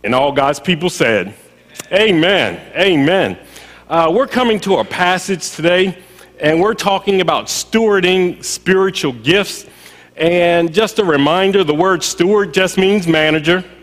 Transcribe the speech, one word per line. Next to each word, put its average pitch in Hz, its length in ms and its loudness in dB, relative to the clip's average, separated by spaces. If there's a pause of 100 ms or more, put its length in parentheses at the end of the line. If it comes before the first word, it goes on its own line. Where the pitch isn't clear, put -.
And 107 100 -2
all 135 180 2
God's 139 280 0
people 175 320 -2
said, 107 420 0 (580)
"Amen." 175 720 2 (140)
Amen. 160 640 0 (500)
Uh, 165 240 2
we're 254 140 0
coming 233 340 0
to 196 160 0
a - 80 2
passage 185 680 -2
today, 180 460 0 (420)
and 156 220 2
we're 214 120 0
talking 196 460 -2
about 151 280 -2
stewarding 185 1000 0
spiritual 190 680 -2
gifts. 143 540 -2 (500)
And 170 580 2
just 214 260 0
a 208 40 0
reminder, 180 600 2
the 220 100 0
word 175 260 0
steward 196 520 -2
just 185 240 0
means 190 300 0
manager. 160 580 0 (180)